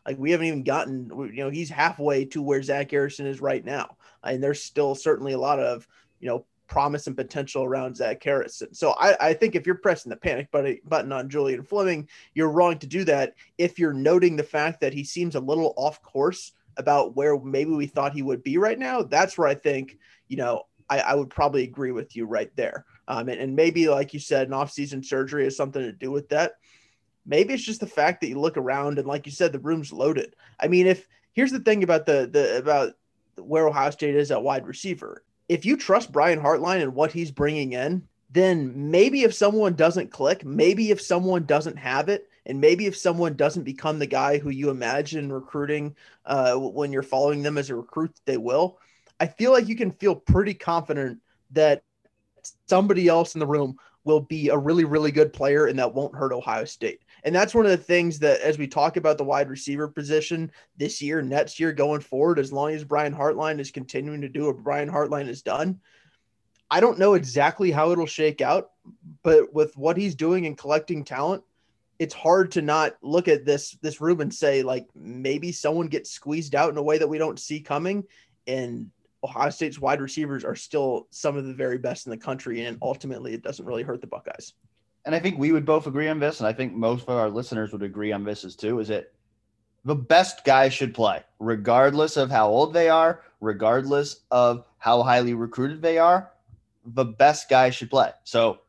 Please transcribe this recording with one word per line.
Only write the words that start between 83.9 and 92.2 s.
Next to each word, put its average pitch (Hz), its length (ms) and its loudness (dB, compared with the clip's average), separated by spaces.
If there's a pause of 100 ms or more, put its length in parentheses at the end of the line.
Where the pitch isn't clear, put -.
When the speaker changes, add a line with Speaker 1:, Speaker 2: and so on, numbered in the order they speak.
Speaker 1:
the - 80 -18
Buckeyes. - 460 -14 (520)
Speaker 2:
And 156 80 -4
I 165 60 0
think 180 180 -2
we 147 140 2
would 151 140 2
both 151 220 2
agree 147 200 -2
on 156 120 -4
this, 147 200 -2
and 110 80 0
I 110 60 0
think 120 200 -6
most 117 300 -2
of 123 140 -2
our 110 120 0
listeners 110 440 -6
would 101 100 -8
agree 104 300 -6
on 101 100 -6
this 104 220 -8
as 90 100 -18
too, 113 240 -4
is 107 80 -6
that 107 240 -6 (720)
the 147 120 -2
best 165 500 2
guys 135 280 6
should 117 200 -4
play, 98 300 0 (160)
regardless 123 760 2
of 135 140 0